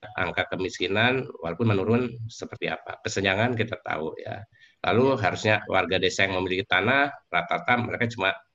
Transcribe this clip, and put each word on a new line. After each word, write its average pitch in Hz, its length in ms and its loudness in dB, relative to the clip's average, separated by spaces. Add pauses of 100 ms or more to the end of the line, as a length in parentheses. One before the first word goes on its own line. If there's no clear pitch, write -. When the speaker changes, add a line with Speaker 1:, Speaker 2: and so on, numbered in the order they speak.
(160)
Speaker 1:
angka 90 400 -2
kemiskinan, 104 720 0 (160)
walaupun 87 240 0
menurun, 110 400 2 (160)
seperti - 480 -8
apa? - 320 -10
Kesenjangan 101 480 2
kita 113 320 -2
tahu 78 320 -4
ya. - 240 -10 (480)
Lalu 123 240 4
Speaker 2:
Ya. 127 80 2
Speaker 1:
harusnya 90 340 2 (140)
warga 92 320 2
desa 92 240 2
yang 95 160 0
memiliki 92 240 0
tanah, 127 480 2 (160)
rata-rata 87 560 0
mereka 117 240 -2
cuma 95 240 0 (220)